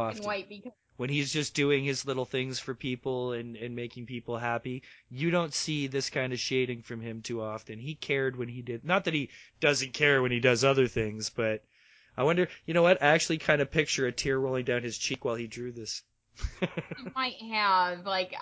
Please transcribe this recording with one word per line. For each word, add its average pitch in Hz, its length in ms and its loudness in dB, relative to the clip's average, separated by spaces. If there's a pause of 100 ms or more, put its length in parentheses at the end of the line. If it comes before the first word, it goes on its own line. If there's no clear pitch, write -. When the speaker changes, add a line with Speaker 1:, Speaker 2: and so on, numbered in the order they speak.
(120)
Speaker 1:
often. 208 140 -8
Speaker 2:
white 202 240 -6
because 208 220 -16 (260)
Speaker 1:
When 120 120 -4
he's 143 220 -2
just 151 220 -2
doing 143 320 2
his 135 200 -4
little 131 200 -4
things 131 340 -4
for 127 160 -8
people 127 560 -4
and, 117 240 -8
and 117 200 -8
making 120 320 -10
people 117 300 -6
happy, 120 460 -4 (260)
you 147 220 0
don't 170 220 2
see 147 340 -2
this 131 220 -2
kind 127 240 -2
of 123 60 -4
shading 127 420 0
from 117 200 -10
him 113 200 -8
too 113 200 -6
often. 110 380 -8
He 147 160 -8
cared 135 420 -2
when 120 120 -6
he 123 120 -10
did, 117 220 -8
not 185 220 0
that 165 80 0
he 143 160 -2 (320)
doesn't 135 320 2
care 143 280 6
when 123 100 2
he 120 100 0
does 123 240 6
other 135 220 6
things, 107 420 -2
but 110 340 -2 (540)
I 127 60 0
wonder, 170 260 4 (160)
you 165 80 -4
know 170 100 6
what? 175 180 6
I 147 60 6
actually 160 300 4
kind 151 240 4
of 139 100 0
picture 147 360 2
a 123 40 0
tear 131 260 0
rolling 131 280 0
down 123 180 2
his 117 140 -6
cheek - 260 -4
while 117 120 0
he 117 120 -6
drew 123 260 -8
this. 113 300 -10 (340)
<laughs> - 240 -8
Speaker 2:
He - 440 -6 (100)
might 254 200 -2 (180)
have, 185 520 4
like, 185 360 0